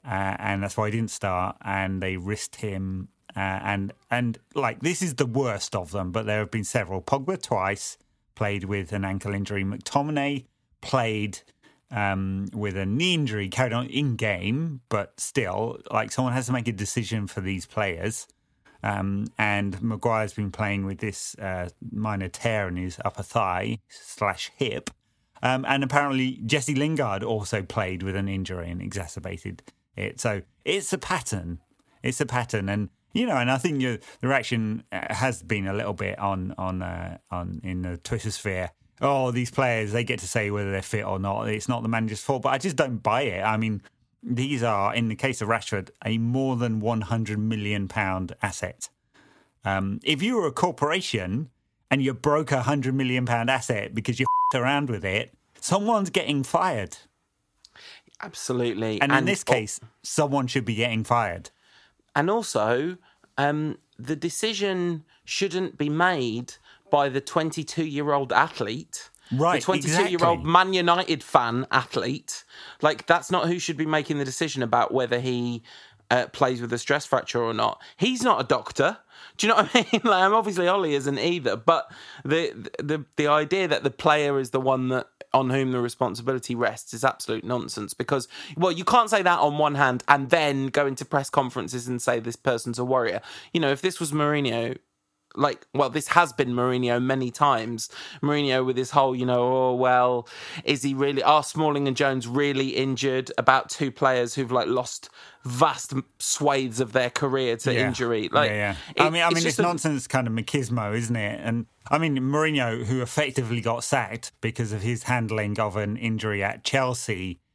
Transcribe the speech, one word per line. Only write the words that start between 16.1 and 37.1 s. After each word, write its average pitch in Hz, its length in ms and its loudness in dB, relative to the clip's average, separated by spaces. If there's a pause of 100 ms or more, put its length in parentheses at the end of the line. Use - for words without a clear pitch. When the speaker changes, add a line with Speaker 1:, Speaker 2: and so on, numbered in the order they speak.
Speaker 1:
someone 127 200 0
has 127 120 0
to 123 80 0
make 120 160 0
a - 20 -2
decision 104 560 -4
for - 140 -8
these 95 240 -4
players. 92 600 -4 (580)
Um, 101 420 -2 (140)
and 101 420 0
Maguire's 110 540 -2
been 104 160 -4
playing 101 340 -2
with 98 140 -6
this, - 400 -8
uh, 92 300 -6 (220)
minor 104 360 -4
tear 107 400 -2
in 87 80 -4
his 90 280 -6
upper 101 200 -4
thigh 107 560 -2 (100)
slash - 680 -6
hip. - 360 -4 (500)
Um, 131 260 2
and 139 160 2
apparently 131 640 0
Jesse 143 300 0
Lingard 131 480 0
also 107 400 -2
played 92 400 -4
with 95 120 -2
an 98 120 0
injury 92 420 -4
and 87 100 -6
exacerbated 92 840 -10 (320)
it. 101 240 -8
So 104 240 -2 (200)
it's 190 300 0
a 185 60 -2
pattern. 92 600 -4 (440)
It's 127 180 -2
a 139 60 2
pattern. 117 420 -2
And, 104 200 -2 (240)
you 247 120 0
know, 180 120 0
and 123 120 2
I 135 80 4
think 143 240 0
you, 123 160 0 (240)
the 123 60 0
reaction, 113 640 0
uh, 92 220 -4
has 123 280 0
been 95 260 -2
a 98 60 -2
little 104 200 -4
bit 98 260 -6
on, 95 380 -2
on, 92 260 -4
uh, 87 340 -8 (140)